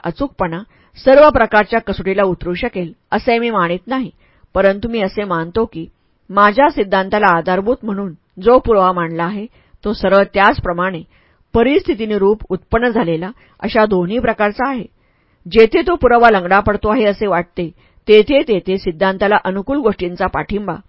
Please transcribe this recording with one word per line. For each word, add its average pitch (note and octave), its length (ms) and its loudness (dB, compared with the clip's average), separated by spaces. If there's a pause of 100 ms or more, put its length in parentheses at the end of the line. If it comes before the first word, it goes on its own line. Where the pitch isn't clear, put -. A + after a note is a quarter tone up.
अचूकपणा F3 540 -6 (380)
सर्व C#4+ 340 6
प्रकारच्या A3+ 500 0
कसोटीला F#3+ 420 -4
उतरू F3+ 320 -4
शकेल, F3+ 380 -8 (180)
असे A#3 280 0
मी A#3 120 -2
मानित F3+ 360 -2
नाही, B3+ 240 -4 (440)
परंतु G3 340 0
मी A3+ 140 -4
असे G#3 220 -4
मानतो F3 400 -4
की, D#3+ 220 -10 (440)
माझ्या G#3 400 4
सिद्धांताला G3 560 0
आधारभूत F#3 560 0
म्हणून G3 320 -8 (280)
जो A#3+ 160 4
पुरावा G3 340 2
मांडला E3 320 -4
आहे, G#3 220 -8 (380)
तो G#3+ 80 -4
सरळ G3 300 2 (120)
त्याचप्रमाणे F#3 680 0 (520)
परिस्थितीने A3+ 640 0
रूप G3+ 300 0
उत्पन्न A#3 400 -4
झालेला E3+ 420 -4 (300)
अशा G#3+ 260 0
दोन्ही F#3+ 320 -2
प्रकारचा A3 500 -2
आहे. B3+ 160 -8 (680)
जेथे A3+ 300 4
तो E4 120 0
पुरावा A#3 360 4
लंगडा F#3+ 300 2
पडतो G#3 280 -2
आहे G#3+ 160 0
असे G3+ 220 0
वाटते, F3 440 -4 (380)
तेथे G#3+ 400 6
तेथे F#3+ 300 -2
सिद्धांताला F#3+ 680 -2
अनुकूल G3 340 -4
गोष्टींचा F#3 480 -4
पाठिंबा F#3 480 -6 (140)